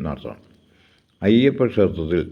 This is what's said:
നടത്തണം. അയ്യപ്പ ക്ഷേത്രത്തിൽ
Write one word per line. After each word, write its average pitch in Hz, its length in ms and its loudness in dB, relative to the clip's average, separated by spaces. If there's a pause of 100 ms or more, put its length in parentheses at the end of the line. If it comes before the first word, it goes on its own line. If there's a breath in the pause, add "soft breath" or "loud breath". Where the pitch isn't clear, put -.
നടത്തണം. 69 340 -12 (800)
അയ്യപ്പ 120 480 2
ക്ഷേത്രത്തിൽ 82 500 0 (120)